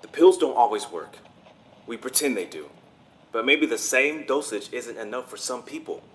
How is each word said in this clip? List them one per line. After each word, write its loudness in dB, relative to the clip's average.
The -20
pills 8
don't 0
always 2
work. -12
We -8
pretend -2
they -4
do. -14
But -2
maybe 4
the 0
same 0
dosage -4
isn't -10
enough -10
for -14
some -8
people. -12